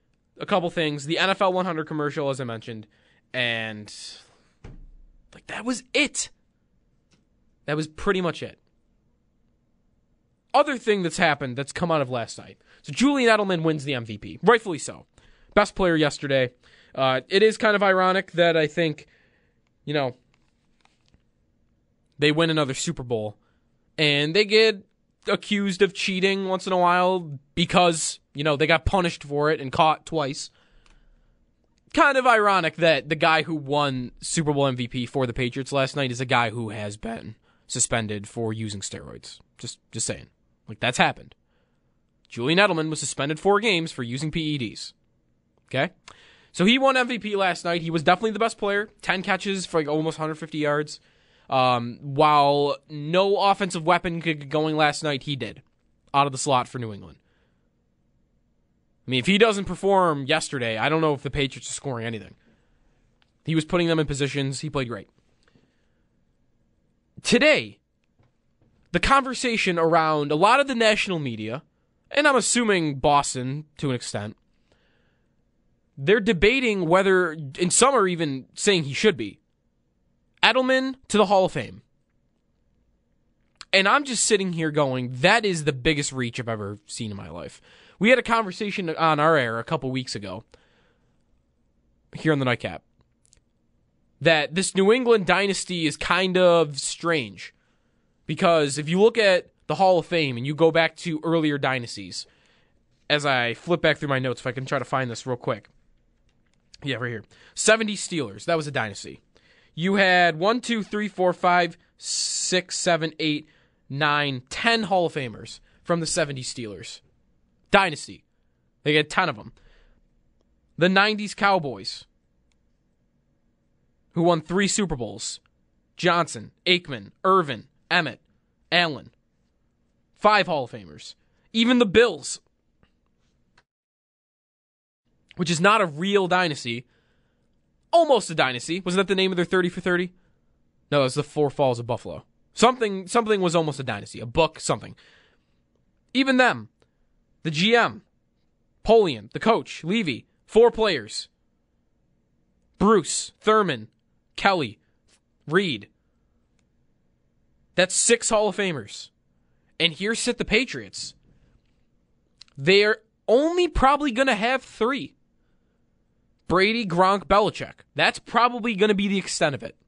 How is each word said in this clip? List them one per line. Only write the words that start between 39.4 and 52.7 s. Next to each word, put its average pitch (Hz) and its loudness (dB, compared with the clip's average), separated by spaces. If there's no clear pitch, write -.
Just, - -14
just 110 -6
saying. - -10
Like, 110 -14
that's 123 -2
happened. - -2
Julian 147 0
Edelman 165 2
was 156 -6
suspended 143 -4
four 202 4
games 170 0
for 131 -8
using 131 -6
P 165 -4
E 151 -2
Ds. - -8
Okay? 135 -2
So 175 0
he 240 6
won 269 2
M 247 0
V 247 -6
P 208 -6
last 185 -2
night. 175 -2
He 165 -6
was 160 -2
definitely 180 2
the 208 -8
best 220 -2
player. 202 -2
Ten 185 -2
catches 190 -4
for, 170 -2
like, 147 -2
almost 156 -2
hundred 156 -6
fifty 156 -12
yards. 147 -2
Um, 123 0
while 143 4